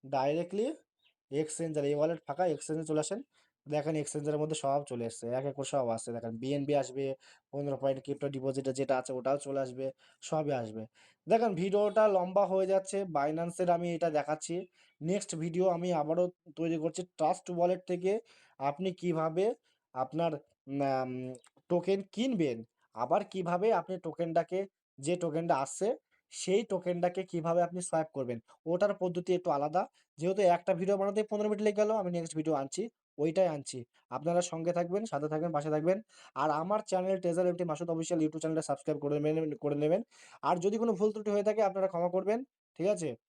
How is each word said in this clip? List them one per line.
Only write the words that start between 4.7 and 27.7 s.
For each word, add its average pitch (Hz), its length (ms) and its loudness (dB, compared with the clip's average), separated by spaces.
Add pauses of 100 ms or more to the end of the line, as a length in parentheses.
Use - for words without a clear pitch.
চলে 120 160 -4
এসছে, 113 200 -8 (120)
এক 135 80 -4
এক 139 100 -4
করে 135 160 -4
সব 135 220 2
আসছে। 113 220 -6
দেখেন 113 160 -6 (100)
বিএনবি 143 400 0
আসবে, 127 220 -4 (440)
পনেরো 143 340 -4
পয়েন্ট 135 200 2
ক্রিপ্টো 143 320 -4
ডিপোজিটে 135 440 -2
যেটা 139 220 2
আছে 131 180 -8
ওটাও 131 280 0
চলে 139 180 -2
আসবে, 127 220 -6 (360)
সবই 156 300 -2 (100)
আসবে। 110 200 -8 (440)
দেখেন 220 240 4 (100)
ভিডিওটা 202 440 4 (120)
লম্বা 185 360 2
হয়ে 190 200 2
যাচ্ছে, 190 260 0 (160)
Binance-এর 165 640 0
আমি 175 200 -2
এটা 165 120 0 (100)
দেখাচ্ছি, 151 360 -2 (460)
নেক্সট 180 300 -2 (120)
ভিডিও 170 220 0 (120)
আমি 175 120 -2 (120)
আবারও 165 240 2 (340)
তৈরি 165 240 0
করছি 165 200 -2 (140)
ট্রাস্ট 165 300 0 (100)
ওয়ালেট 180 340 2
থেকে 180 220 0 (480)
আপনি 143 280 -2 (120)
কিভাবে 160 440 2 (500)
আপনার, 151 380 0 (340)
উম, 135 460 0 (580)
টোকেন 180 300 2 (120)
কিনবেন, 180 460 0 (360)
আবার 143 260 2 (120)
কিভাবে 180 340 0 (140)
আপনি 185 140 -8 (120)
টোকেনটাকে, 165 520 -2 (400)
যে 147 240 0
টোকেনটা 165 320 0 (100)
আসছে 190 240 -4 (440)
সেই 196 380 0
টোকেনটাকে 180 600 -2
কিভাবে 170 360 2
আপনি 180 220 -6